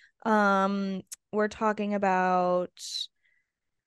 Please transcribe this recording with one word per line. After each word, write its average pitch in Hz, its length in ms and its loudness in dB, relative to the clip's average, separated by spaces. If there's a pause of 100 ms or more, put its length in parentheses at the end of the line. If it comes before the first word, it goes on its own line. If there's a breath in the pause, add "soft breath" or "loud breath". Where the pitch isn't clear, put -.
(260 soft breath)
Um, 196 760 2 (300)
we're 214 160 0
talking 208 460 -2
about, 185 760 2 (1160)